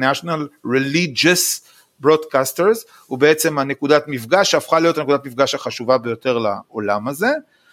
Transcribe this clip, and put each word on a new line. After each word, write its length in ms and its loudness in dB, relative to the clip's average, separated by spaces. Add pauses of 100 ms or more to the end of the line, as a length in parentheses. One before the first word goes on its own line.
National 640 -4
Religious 920 0 (440)
Broadcasters, 760 2 (280)
הוא 120 -8
בעצם 400 2
הנקודת 480 0
מפגש, 440 0
שהפכה 280 2
להיות 200 2
הנקודת 280 0
מפגש 280 0
החשובה 440 0
ביותר 400 -4
לעולם 720 -4
הזה, 220 -2 (420)